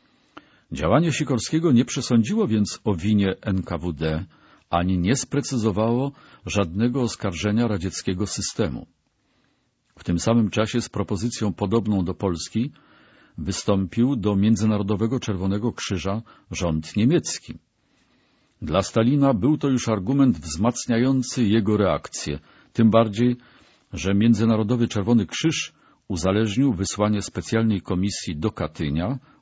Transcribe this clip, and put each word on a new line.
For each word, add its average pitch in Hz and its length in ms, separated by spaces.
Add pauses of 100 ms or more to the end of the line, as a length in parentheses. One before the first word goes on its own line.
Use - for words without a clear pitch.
(720)
Działanie 107 400
Sikorskiego 151 600
nie 117 140
przesądziło 135 600
więc 107 360
o 104 120
winie 98 460
N 95 220
K 85 140
W 82 160
D, 78 320 (440)
ani 90 280
nie 95 180
sprecyzowało 120 960 (340)
żadnego 104 560
oskarżenia 107 680
radzieckiego 95 600
systemu. 82 600 (1120)
W - 40
tym 85 160
samym 113 300
czasie 113 320
z - 80
propozycją 104 640
podobną 101 520
do 90 80
Polski 104 580 (680)
wystąpił 98 800
do 104 200
Międzynarodowego 107 840
Czerwonego 98 540
Krzyża 98 480 (300)
rząd 80 440
niemiecki. - 580 (1080)
Dla 78 200
Stalina 135 520
był 123 240
to 147 120
już 123 200
argument 113 500
wzmacniający 120 1040
jego 107 340
reakcję, 78 600 (340)
tym 113 160
bardziej 113 480 (560)
że 98 200
Międzynarodowy 113 760
Czerwony 104 380
Krzyż - 480 (340)
uzależnił 104 680
wysłanie 104 480
specjalnej 110 600
komisji 92 540
do 80 160
Katynia 85 680 (220)